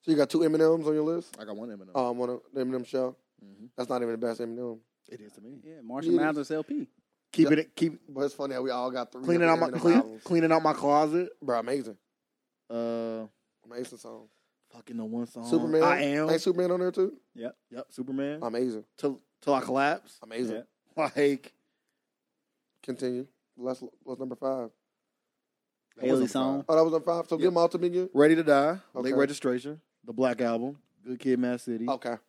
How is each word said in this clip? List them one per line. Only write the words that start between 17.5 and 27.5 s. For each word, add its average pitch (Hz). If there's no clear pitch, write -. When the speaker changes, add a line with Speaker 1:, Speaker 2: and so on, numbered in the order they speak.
Speaker 2:
Yep. 117
Superman. 139
Speaker 1:
Amazing. 117
Speaker 2:
Till, 139
till 143
I 127
collapse. 139
Speaker 1:
Amazing. 113
Speaker 3:
Yep. 120
Speaker 2:
Like. 143
Speaker 1:
Continue. 127
What's, 127
what's 127
number 131
five? 131
Speaker 2:
That 123
was -
Speaker 3:
Haley 127
Speaker 2:
number 127
Speaker 3:
song. 135
Speaker 2:
five. 139
Speaker 1:
Oh, 160
that 160
was 160
number 160
five. 170
So 165
Speaker 2:
Yep. 147
Speaker 1:
give 185